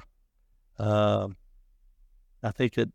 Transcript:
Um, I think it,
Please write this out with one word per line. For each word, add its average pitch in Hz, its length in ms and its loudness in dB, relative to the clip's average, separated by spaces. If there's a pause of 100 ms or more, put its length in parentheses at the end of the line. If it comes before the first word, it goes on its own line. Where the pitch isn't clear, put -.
(800)
Um, 104 580 0 (1080)
I 107 80 -2
think 123 280 -2
it, 117 160 0